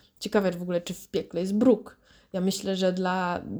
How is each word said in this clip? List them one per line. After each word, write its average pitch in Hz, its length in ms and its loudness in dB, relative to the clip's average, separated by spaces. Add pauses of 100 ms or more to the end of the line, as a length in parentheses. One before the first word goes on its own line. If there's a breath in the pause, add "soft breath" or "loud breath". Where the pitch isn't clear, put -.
(200 soft breath)
Ciekawe 190 320 2
w 175 100 -6
ogóle, 175 200 -2
czy 175 120 -10
w - 140 -14
piekle - 340 -4
jest 196 160 -2
bruk. 233 400 4 (360 soft breath)
Ja 185 80 -2
myślę, 196 340 -2
że 185 180 2
dla 180 500 -2 (160)